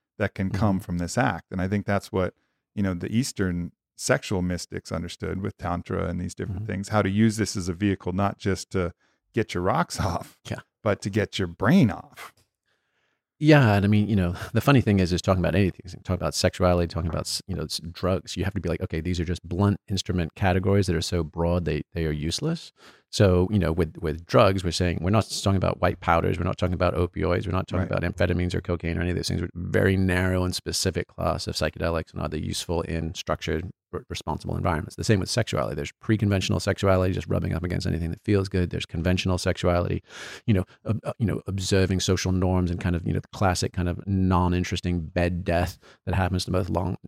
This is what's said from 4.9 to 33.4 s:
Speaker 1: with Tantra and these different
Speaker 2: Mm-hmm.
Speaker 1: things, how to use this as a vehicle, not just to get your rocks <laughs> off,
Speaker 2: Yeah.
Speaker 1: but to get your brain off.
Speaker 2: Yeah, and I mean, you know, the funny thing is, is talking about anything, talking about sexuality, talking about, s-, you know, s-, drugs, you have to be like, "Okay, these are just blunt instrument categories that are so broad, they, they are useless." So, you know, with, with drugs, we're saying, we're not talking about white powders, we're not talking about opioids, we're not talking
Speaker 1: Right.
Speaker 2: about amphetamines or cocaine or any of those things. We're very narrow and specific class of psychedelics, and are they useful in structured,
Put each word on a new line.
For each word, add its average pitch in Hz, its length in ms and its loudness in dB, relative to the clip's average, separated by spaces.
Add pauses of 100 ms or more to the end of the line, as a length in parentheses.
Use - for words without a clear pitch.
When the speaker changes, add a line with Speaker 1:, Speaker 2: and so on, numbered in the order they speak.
Speaker 1:
with 98 160 -8
Tantra 90 500 -4
and 90 140 -4
these 90 120 -8
different 101 300 -8
Speaker 2:
Mm-hmm. 110 80 -8
Speaker 1:
things, 98 180 -6
how 107 120 2
to 98 80 4
use 107 260 4
this 107 220 -2
as 90 100 -4
a 92 60 -2
vehicle, 92 400 0
not 98 240 0
just - 340 -4
to 87 220 -2 (400)
get 110 200 -2
your 90 100 -2
rocks 139 360 0
<laughs> 95 120 0
off, - 260 -8 (120)
Speaker 2:
Yeah. - 100 -8 (240)
Speaker 1:
but 104 180 0
to 107 80 -4
get 98 280 -2
your 92 120 -2
brain 113 420 4
off. - 400 -14 (1040)
Speaker 2:
Yeah, 147 360 8
and 98 100 4
I 101 60 4
mean, 104 180 4
you 107 80 2
know, 87 180 2 (200)
the 110 80 2
funny 139 180 6
thing 101 200 4
is, 87 120 4
is 87 100 0
talking 90 220 2
about 80 120 2
anything, 95 260 2 (240)
talking 90 160 -2
about 80 120 -2
sexuality, 90 540 2
talking 82 220 -4
about, 85 160 -4
s-, - 220 -6
you 92 80 -6
know, 76 80 -4
s-, - 180 -6 (100)
drugs, 90 460 -4
you 87 80 0
have 95 80 -4
to 92 80 -2
be 85 80 -4
like, 82 120 -2
"Okay, 82 200 -4
these 87 180 -2
are 82 60 0
just 85 220 -4
blunt 98 300 2 (120)
instrument 90 460 -2
categories 95 520 2
that 87 80 0
are 80 60 0
so 85 200 -2
broad, 85 440 -2
they, 76 160 -2 (120)
they 82 120 -2
are 76 80 0
useless." 85 580 -4 (400)
So, 92 400 6
you 104 80 4
know, 80 140 2
with, 82 240 -2
with 82 280 -6
drugs, 98 380 4
we're 87 80 -2
saying, 87 300 0
we're 82 80 0
not 104 200 2 (140)
talking 98 140 4
about 90 240 0
white 87 200 0
powders, 87 360 2
we're 90 80 -2
not 90 120 -2
talking 92 160 0
about 87 220 2
opioids, 87 500 0
we're 95 80 -6
not 92 140 -2
talking 90 220 -2
Speaker 1:
Right. 95 140 0
Speaker 2:
about - 0 - (120)
amphetamines 90 380 2
or 87 80 0
cocaine 87 360 -2
or 85 40 -2
any 87 100 0
of 87 60 -2
those 90 120 -4
things. 90 120 -2
We're 87 120 -4
very 95 440 2
narrow 92 480 2
and 92 100 -2
specific 87 520 -4
class 82 400 -4
of 85 80 -6
psychedelics, 82 580 -2
and 85 80 -6
are 78 80 -4
they 80 100 -4
useful 87 420 -4
in 82 340 -4
structured, 80 540 -4 (240)